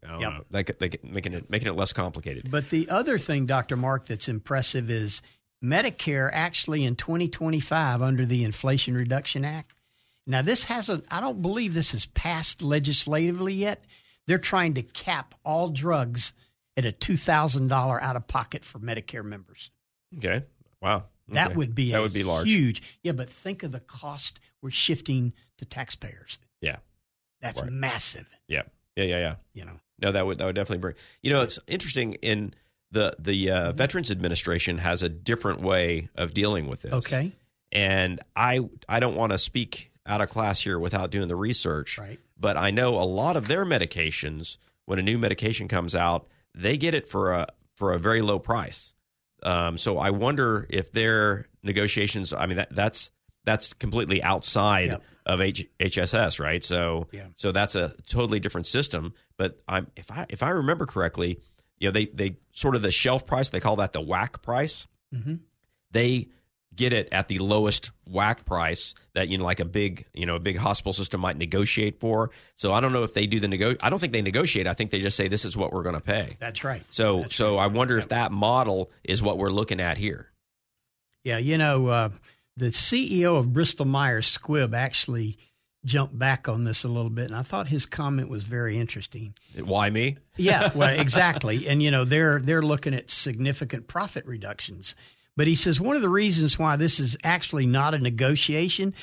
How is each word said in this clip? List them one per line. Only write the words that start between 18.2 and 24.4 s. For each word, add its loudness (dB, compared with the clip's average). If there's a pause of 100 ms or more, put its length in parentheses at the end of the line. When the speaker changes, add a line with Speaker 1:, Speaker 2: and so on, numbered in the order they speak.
Speaker 2:
pocket -4
for -16
Medicare -8
members. -16 (460)
Speaker 1:
Okay. -2 (360)
Wow. 0 (240)
Speaker 2:
That 2
Speaker 1:
Okay. -4
Speaker 2:
would 0
be 0
Speaker 1:
That 2
Speaker 2:
a 2
Speaker 1:
would 0
be -2
large. 2
Speaker 2:
huge. 2 (200)
Yeah, -2
but -6
think -10
of -8
the -12
cost -10 (200)